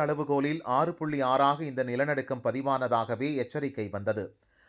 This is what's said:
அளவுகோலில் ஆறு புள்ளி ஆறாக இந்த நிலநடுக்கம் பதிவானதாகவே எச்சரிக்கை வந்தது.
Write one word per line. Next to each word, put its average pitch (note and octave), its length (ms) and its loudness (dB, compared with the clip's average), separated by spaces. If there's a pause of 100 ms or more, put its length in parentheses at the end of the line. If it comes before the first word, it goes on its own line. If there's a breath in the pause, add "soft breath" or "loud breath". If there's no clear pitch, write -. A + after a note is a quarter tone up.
அளவுகோலில் D3 600 0
ஆறு C#3+ 320 2
புள்ளி D3+ 260 -4
ஆறாக C#3 440 4
இந்த C3 180 -2
நிலநடுக்கம் C3 640 -2
பதிவானதாகவே B2 880 0
எச்சரிக்கை C3+ 540 -4
வந்தது. G2+ 360 -2 (440 soft breath)